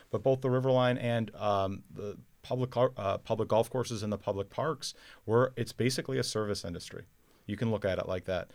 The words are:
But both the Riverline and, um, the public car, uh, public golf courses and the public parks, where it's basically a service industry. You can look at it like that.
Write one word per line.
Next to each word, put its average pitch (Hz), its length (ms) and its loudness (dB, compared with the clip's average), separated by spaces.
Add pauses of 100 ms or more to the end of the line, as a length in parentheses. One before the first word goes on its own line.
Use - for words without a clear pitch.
(100)
But 107 120 -2
both 131 200 4
the 135 80 0
Riverline 127 500 4
and, 117 360 -2
um, 98 540 0
the 101 280 -10 (240)
public 127 280 -4
car, 127 280 2
uh, 98 180 0
public 107 320 -2
golf 110 220 4
courses 120 320 -4
and 107 100 -2
the 98 60 -2
public 101 320 -4
parks, 135 420 -4 (320)
where 120 320 4
it's 120 160 -4
basically 131 460 0
a 123 40 2
service 104 440 -2
industry. 85 380 -10 (420)
You 104 100 -4
can 113 140 0
look 101 160 0
at 92 120 2
it - 100 -4
like 92 180 -4
that. 92 280 -2